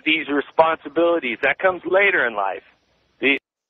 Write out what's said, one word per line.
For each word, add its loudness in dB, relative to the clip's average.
these -2
responsibilities. 0
That 0
comes -2
later 2
in -6
life. -4
The 0